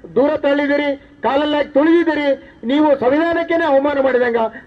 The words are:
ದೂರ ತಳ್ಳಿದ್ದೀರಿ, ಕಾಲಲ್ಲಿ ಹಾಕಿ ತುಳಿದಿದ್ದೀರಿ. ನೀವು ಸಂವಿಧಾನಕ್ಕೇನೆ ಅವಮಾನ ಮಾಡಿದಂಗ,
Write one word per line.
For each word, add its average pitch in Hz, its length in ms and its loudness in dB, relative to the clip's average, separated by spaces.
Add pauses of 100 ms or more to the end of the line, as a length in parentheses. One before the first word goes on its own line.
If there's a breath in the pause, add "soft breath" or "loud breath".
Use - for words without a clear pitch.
(160)
ದೂರ 294 220 2
ತಳ್ಳಿದ್ದೀರಿ, 285 580 -2 (280 loud breath)
ಕಾಲಲ್ಲಿ 294 320 0
ಹಾಕಿ 285 140 -2
ತುಳಿದಿದ್ದೀರಿ. 294 840 0 (100)
ನೀವು 285 360 2
ಸಂವಿಧಾನಕ್ಕೇನೆ 330 680 0
ಅವಮಾನ 277 340 0
ಮಾಡಿದಂಗ, 247 380 0 (300 loud breath)